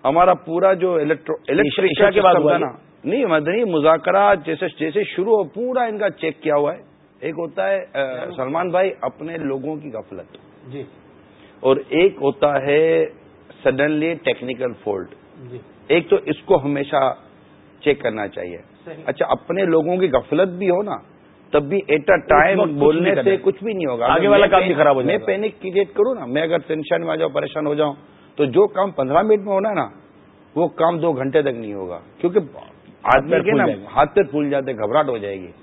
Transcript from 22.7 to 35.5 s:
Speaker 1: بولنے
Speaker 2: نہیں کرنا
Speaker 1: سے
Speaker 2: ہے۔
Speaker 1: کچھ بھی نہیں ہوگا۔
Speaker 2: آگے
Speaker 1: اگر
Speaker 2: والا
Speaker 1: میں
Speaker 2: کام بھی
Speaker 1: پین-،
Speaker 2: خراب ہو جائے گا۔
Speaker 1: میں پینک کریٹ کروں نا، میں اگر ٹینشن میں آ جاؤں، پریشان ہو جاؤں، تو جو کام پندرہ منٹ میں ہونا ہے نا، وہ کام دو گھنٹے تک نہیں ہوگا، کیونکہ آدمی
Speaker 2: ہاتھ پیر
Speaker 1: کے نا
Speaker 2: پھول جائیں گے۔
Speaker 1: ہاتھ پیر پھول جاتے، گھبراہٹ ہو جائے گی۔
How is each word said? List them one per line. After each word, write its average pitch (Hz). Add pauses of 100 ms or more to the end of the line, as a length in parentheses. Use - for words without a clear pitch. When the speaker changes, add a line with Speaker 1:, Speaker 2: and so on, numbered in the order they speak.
Speaker 1:
بولنے 156
Speaker 2:
نہیں 180
کرنا 180
Speaker 1:
سے 190
Speaker 2:
ہے۔ 190
Speaker 1:
کچھ 190
بھی 226
نہیں 180
ہوگا۔ 120
Speaker 2:
آگے 151
Speaker 1:
اگر 196
Speaker 2:
والا 202
Speaker 1:
میں -
Speaker 2:
کام 185
بھی 180
Speaker 1:
پین-، 156
Speaker 2:
خراب 143
ہو 127
جائے 175
گا۔ -
Speaker 1:
میں -
پینک 202
کریٹ 190
کروں 214
نا، 170
میں 139
اگر 165
ٹینشن 160
میں 165
آ 156
جاؤں، 160
پریشان 147
ہو 147
جاؤں، 147 (420)
تو 151
جو 156
کام 202
پندرہ 143
منٹ 214
میں 196
ہونا 196
ہے 208
نا، 131 (680)
وہ 165
کام 165
دو 165
گھنٹے 135
تک 139
نہیں 113
ہوگا، 90 (200)
کیونکہ 180
آدمی - (120)
Speaker 2:
ہاتھ 139
پیر 165
Speaker 1:
کے 170
نا 170
Speaker 2:
پھول -
جائیں 101
گے۔ 104 (100)
Speaker 1:
ہاتھ 147
پیر 202
پھول 147
جاتے، 135
گھبراہٹ 117
ہو 120
جائے 101
گی۔ 87 (120)